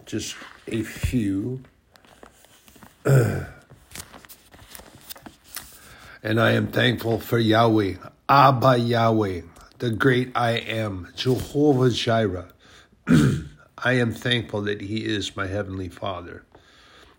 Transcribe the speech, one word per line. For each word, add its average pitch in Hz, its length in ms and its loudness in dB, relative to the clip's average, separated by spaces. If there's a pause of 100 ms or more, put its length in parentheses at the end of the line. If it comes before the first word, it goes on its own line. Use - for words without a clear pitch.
just - 280 -8 (320)
a 113 160 -6
few. 117 800 -4 (1400)
<clears throat> 107 420 2 (2750)
And 110 160 -2
I 113 120 4
am 110 160 2
thankful 113 520 0
for 120 200 -2
Yahweh, 110 560 4 (340)
Abba 131 480 6
Yahweh, 113 640 2 (380)
the 123 120 -4
great 123 440 2
I 117 160 0
am, 107 680 -6
Jehovah 131 720 2
Jireh. 104 640 0 (280)
<clears throat> - 300 -18 (680)
I 123 160 0
am 120 180 2
thankful 110 500 -4
that 101 200 -6
he 110 240 -6
is 101 280 -4
my 95 120 -6
heavenly 95 420 -8
Father. 87 560 -12 (760)